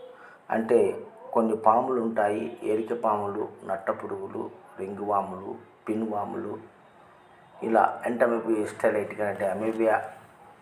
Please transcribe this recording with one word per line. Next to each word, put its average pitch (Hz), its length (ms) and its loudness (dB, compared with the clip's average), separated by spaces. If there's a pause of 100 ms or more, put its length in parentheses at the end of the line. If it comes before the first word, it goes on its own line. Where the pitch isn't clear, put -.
(500)
అంటే 113 560 4 (260)
కొన్ని 113 240 2
పాములు 120 440 4
ఉంటాయి, 110 600 0
ఎరిక 110 420 -2
పాములు, 104 440 0 (160)
నట్ట 95 260 -4
పురుగులు, 104 600 -6 (280)
రింగువాములు, 98 760 -4 (340)
పిన్వాములు, 104 720 -4 (1040)
ఇలా 110 440 4
ఎంటమోబిస్టలైటికా 110 1200 0
అంటే 98 220 -2
అమీబియా 110 600 2 (520)